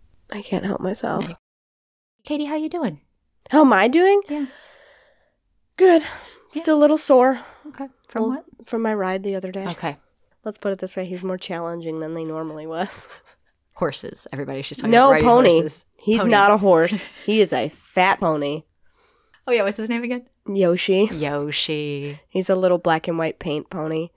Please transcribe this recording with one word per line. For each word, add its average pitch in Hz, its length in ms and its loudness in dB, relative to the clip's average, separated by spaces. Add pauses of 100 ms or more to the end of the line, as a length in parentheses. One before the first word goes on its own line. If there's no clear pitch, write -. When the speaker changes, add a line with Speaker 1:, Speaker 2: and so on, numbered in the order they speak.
(300)
Speaker 1:
I 208 120 -14
can't - 220 -6
help 202 160 -6
myself. - 460 -6 (960)
Speaker 2:
Katie, 294 200 -6
how 294 120 -8
you 311 120 -6
doing? 269 320 -6 (500)
Speaker 1:
How 302 120 6
am 262 100 6
I 202 160 4
doing? 370 400 4
Speaker 2:
Yeah. 294 180 -6 (1300)
Speaker 1:
Good. 339 260 6
Speaker 2:
Yeah. - 60 -12 (460)
Speaker 1:
Just 320 140 -6
a 311 80 6
little 294 220 4
sore. 254 420 4 (260)
Speaker 2:
Okay. 277 220 -16 (200)
From 226 140 -6
Speaker 1:
Well, 226 80 -2
Speaker 2:
what? 294 140 -8 (240)
Speaker 1:
from 226 140 -6
my 220 120 -2
ride 190 280 -4
the 196 120 -6
other 185 180 -8
day. 190 140 -10
Speaker 2:
Okay. 165 300 -8 (480)
Speaker 1:
Let's 214 140 -12
put 196 140 -6
it 190 60 -8
this - 180 -12
way. 185 80 -8
He's 180 200 -12
more 185 140 -6
challenging 170 640 -8
than 160 140 -8
they 165 100 -8
normally 156 420 -10
was. 165 460 -8
<laughs> - 640 -20
Speaker 2:
Horses, - 560 -6
everybody. 135 300 -10
She's - 160 -10
talking 220 120 -2
Speaker 1:
No, 240 160 6
Speaker 2:
about 269 60 8
riding 254 160 4
Speaker 1:
pony. 240 220 6
Speaker 2:
horses. 156 340 2 (120)
Speaker 1:
He's 220 240 0
Speaker 2:
Pony. 226 100 2
Speaker 1:
not 202 200 6
a 208 80 6
horse. 180 560 4
Speaker 2:
<laughs> - 100 -20
Speaker 1:
He 214 160 2
is 190 120 2
a 131 180 -2
fat - 500 0
pony. 151 440 -2 (840)
Speaker 2:
Oh, 254 60 -2
yeah. 226 100 2
What's 202 160 -2
his 220 100 -6
name 233 160 -4
again? 247 220 -8 (200)
Speaker 1:
Yoshi. 190 680 2
Speaker 2:
Yoshi. 147 1160 -6
Speaker 1:
He's 185 220 -4
a 190 40 4
little 180 240 2
black 160 300 -2
and 170 100 -4
white 160 200 -4
paint 151 320 -8
pony. 160 460 -6